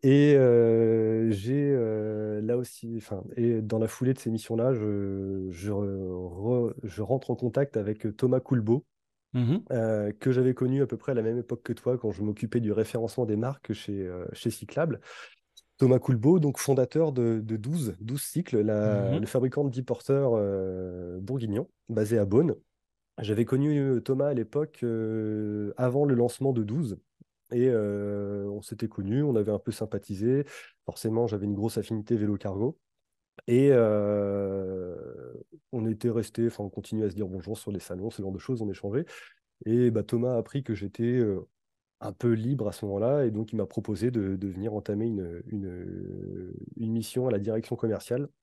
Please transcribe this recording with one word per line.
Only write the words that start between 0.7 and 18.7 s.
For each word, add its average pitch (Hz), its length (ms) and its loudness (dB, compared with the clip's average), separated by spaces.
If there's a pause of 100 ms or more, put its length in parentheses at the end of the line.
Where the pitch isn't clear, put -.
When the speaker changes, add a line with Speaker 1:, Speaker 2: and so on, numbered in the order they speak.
Speaker 1:
j'ai, 135 420 0
euh, 107 680 -2
là 113 160 0
aussi, 117 400 -8
enfin, 104 260 -8 (120)
et 117 280 2
dans 110 160 0
la 110 80 2
foulée 131 260 0
de 127 60 -4
ces - 100 -4
missions-là, 113 460 0
je, 98 760 -2
je 90 220 -6
re-, 98 1120 -2
je 101 180 -8
rentre 123 300 -2
en 120 40 0
contact 131 400 0
avec 107 400 -2
Thomas 127 240 2
Coulbeau, 120 460 2 (480)
Speaker 2:
Mhm. 127 380 2
Speaker 1:
euh, 110 400 0
que - 200 0
j'avais 127 220 4
connu 131 300 2
à 123 40 0
peu 123 80 -4
près - 160 -6
à 131 40 0
la 113 80 0
même 117 160 0
époque 120 240 -8
que 117 100 -4
toi, 123 240 0
quand 113 140 -2
je 92 100 -6
m'occupais 107 380 0
du 110 120 0
référencement 113 540 0
des 107 100 0
marques 120 380 -2
chez, 98 340 -6
euh, 90 260 -8
chez - 180 -4
Cyclable. 139 500 -4 (760)
Thomas 127 220 6
Coulbeau, 135 400 4
donc 143 200 2
fondateur 143 520 2
de, 117 320 2
de 110 140 -4
douze, 120 420 -4
douze 117 220 -6
Cycles, - 400 0
la, 107 480 2